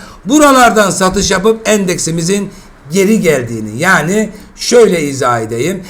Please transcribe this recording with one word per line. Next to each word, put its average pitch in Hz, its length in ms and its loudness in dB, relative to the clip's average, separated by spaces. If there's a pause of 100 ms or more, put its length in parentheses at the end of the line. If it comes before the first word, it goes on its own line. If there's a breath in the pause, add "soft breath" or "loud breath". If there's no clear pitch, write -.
(260 loud breath)
buralardan 240 680 4
satış 190 400 -2
yapıp 220 360 0
endeksimizin 185 840 -2 (400 loud breath)
geri 196 300 2
geldiğini, 120 580 -2
yani 185 500 0 (260 loud breath)
şöyle 202 460 2
izah 131 380 -2
edeyim. 120 500 -4